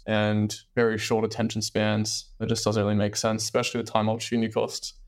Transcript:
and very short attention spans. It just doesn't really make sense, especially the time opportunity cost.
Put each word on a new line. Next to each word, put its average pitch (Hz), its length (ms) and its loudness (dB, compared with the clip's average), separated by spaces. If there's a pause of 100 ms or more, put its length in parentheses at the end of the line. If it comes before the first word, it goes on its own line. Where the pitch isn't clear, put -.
and 107 480 2 (220)
very 113 220 2
short 110 260 0
attention 113 360 -2
spans. 107 680 -2 (100)
It 113 60 -2
just 113 180 -2
doesn't 107 180 2
really 104 120 2
make 104 220 2
sense, 110 260 0
especially 120 400 -2
the - 80 -10
time 107 180 2
opportunity 113 420 -2
cost. - 440 -4 (140)